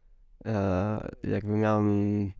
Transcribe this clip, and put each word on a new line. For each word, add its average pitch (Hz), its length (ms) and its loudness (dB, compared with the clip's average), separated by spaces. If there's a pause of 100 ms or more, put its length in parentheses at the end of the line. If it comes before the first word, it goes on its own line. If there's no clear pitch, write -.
(460)
e, 101 600 0 (140)
jakby 101 300 -2
miałem 104 880 2